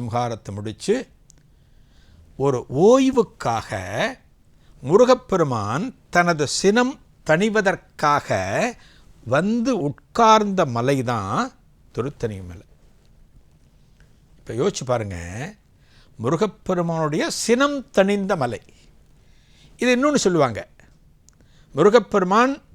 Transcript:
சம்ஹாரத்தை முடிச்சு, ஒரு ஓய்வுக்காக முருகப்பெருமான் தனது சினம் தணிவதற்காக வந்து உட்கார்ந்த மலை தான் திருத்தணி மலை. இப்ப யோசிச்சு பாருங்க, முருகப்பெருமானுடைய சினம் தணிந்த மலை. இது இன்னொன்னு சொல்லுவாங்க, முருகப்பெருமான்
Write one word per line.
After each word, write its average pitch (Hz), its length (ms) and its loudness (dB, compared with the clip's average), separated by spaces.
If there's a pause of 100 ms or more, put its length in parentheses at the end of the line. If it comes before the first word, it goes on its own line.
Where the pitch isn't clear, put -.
சம்ஹாரத்தை 117 520 -6
முடிச்சு, 107 560 -6 (1300)
ஒரு 131 320 -2
ஓய்வுக்காக 208 1040 2 (1080)
முருகப்பெருமான் 165 1120 0 (160)
தனது 170 360 2
சினம் 240 540 0 (280)
தணிவதற்காக 175 1000 0 (920)
வந்து 214 540 0
உட்கார்ந்த 202 840 2
மலை 127 380 0
தான் 117 480 -4 (440)
திருத்தணி 113 520 -8
மலை. 87 200 -18 (1700)
இப்ப - 160 -14
யோசிச்சு 147 320 -2
பாருங்க, 110 300 -4 (1040)
முருகப்பெருமானுடைய 170 1040 -2
சினம் 277 640 -2
தணிந்த 196 460 0
மலை. 120 260 -4 (1120)
இது 247 200 2
இன்னொன்னு 285 200 2
சொல்லுவாங்க, 143 520 0 (1040)
முருகப்பெருமான் 208 880 2 (120)